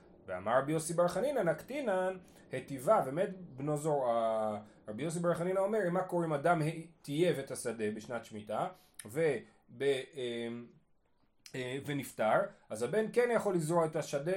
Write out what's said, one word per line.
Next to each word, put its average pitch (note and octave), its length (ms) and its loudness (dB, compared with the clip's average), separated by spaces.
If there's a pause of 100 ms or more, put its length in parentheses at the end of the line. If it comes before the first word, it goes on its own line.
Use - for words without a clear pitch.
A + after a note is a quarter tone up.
(260)
ואמר F#2+ 320 2
רבי C3+ 140 2
יוסי D#3+ 220 0
בר F3 140 6
חנינא, A#3 320 0
נקטינן, F#3 800 0 (340)
היטיבה C3 540 2
ומת E3 240 -2 (280)
בנו D3 200 0
זרעה. A#2 840 2 (280)
רבי A2 160 -6
יוסי E3+ 160 -2
בר E3+ 140 2
חנינא F#3 260 0
אומר, G#3 200 2 (120)
מה F3+ 120 0
קורה F3 220 0
אם D#3+ 80 0
אדם D#3 280 4 (400)
טייב D3 380 2
את C3 120 -6
השדה A2+ 400 -4
בשנת A2 340 -8
שמיטה, A2 420 -4 (380)
וב-, B2 800 -2 (320)
אמ, A#2+ 500 -4 (880)
אה, B2+ 300 -6
ונפטר, C3 540 2 (300)
אז A2 140 -6
הבן G3+ 300 0
כן A#3+ 200 4
יכול G#3 220 2
לזרוע E3 300 2
את D#3+ 100 -2
השדה D3 420 -4